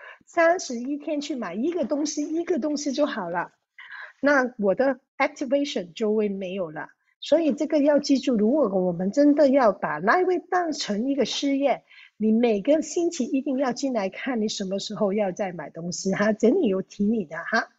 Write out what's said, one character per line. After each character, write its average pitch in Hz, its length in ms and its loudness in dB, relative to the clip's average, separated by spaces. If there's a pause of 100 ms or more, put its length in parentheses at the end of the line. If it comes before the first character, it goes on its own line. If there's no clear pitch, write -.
(260)
三 339 320 4
十 240 220 -8
一 277 160 -6
天 294 240 -4
去 285 160 -6
买 190 180 -6
一 254 160 -2
个 330 140 -2
东 294 220 -2
西， 294 280 -4
一 339 100 -2
个 339 140 -2
东 302 180 -2
西 - 140 -4
就 285 160 0
好 185 240 -6
了， 175 220 -6 (680)
那 262 380 2
我 196 160 2
的 254 240 0 (200)
activation 277 760 -2
就 214 200 -2
会 214 160 0
没 196 260 -6
有 170 180 -6
了。 151 160 -10 (320)
所 311 200 4
以 294 140 2
这 311 120 -2
个 320 120 2
要 285 200 4
记 285 200 2
住， 247 180 0
如 214 140 4
果 285 180 2
我 185 240 0
们 185 180 -2
真 285 240 6
的 294 140 6
要 254 240 6
把 151 260 -6
Lightweight 349 520 2
当 349 220 0
成 208 360 -4
一 277 60 0
个 269 100 0
事 277 320 -2
业， 262 260 0 (360)
你 214 140 2
每 226 280 4
个 294 220 2
星 339 280 -2
期 254 140 -4
一 269 160 -2
定 269 160 -4
要 262 160 0
进 262 220 -4
来 190 160 -2
看 233 320 -4
你 220 60 0
什 202 180 -6
么 196 120 -4
时 208 160 -8
候 196 200 0
要 202 180 0
再 190 180 -4
买 160 200 -12
东 175 200 -10
西 190 220 -4
哈， 208 220 2
这 226 160 4
里 339 160 2
有 190 160 0
提 - 200 -6
你 208 220 0
的 160 140 -10
哈。 226 400 -4